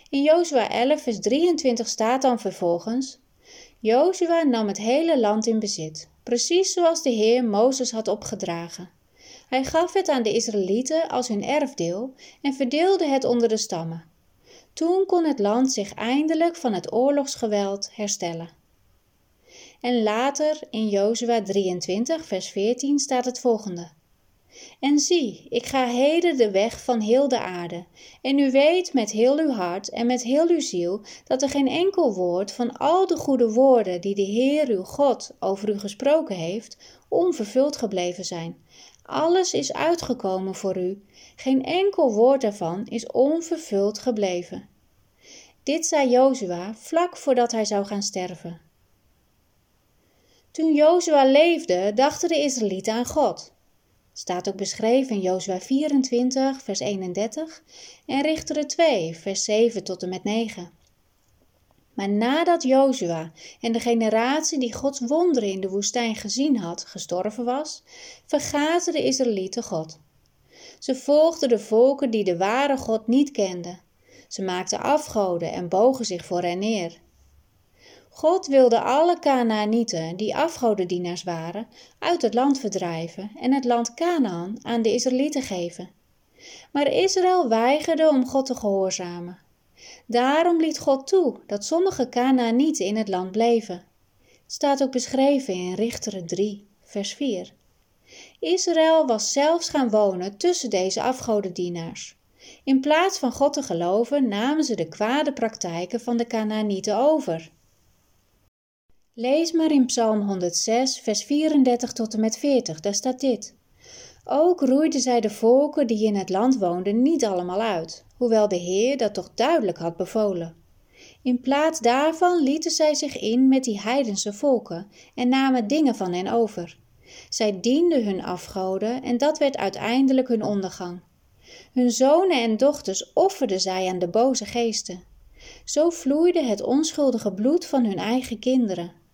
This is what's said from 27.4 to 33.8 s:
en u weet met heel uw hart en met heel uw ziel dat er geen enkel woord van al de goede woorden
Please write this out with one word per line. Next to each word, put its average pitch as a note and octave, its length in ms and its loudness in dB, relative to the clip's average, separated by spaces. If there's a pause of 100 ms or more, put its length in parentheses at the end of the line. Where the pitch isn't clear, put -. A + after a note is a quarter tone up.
en C#4 180 0
u C#4 120 2
weet D#4 420 4
met A3 180 0
heel A#3+ 260 4
uw D#4 140 2
hart F#3+ 380 -4
en A#3 160 -4
met A#3+ 180 0
heel C#4+ 240 2
uw E4 120 4
ziel F3+ 420 -4 (220)
dat C4 180 -2
er C#4 80 0
geen C#4 180 0
enkel E4 460 2
woord F3+ 380 -2
van A#3+ 260 -6
al F4+ 300 2
de F4+ 80 0
goede B3 360 2
woorden A3 500 4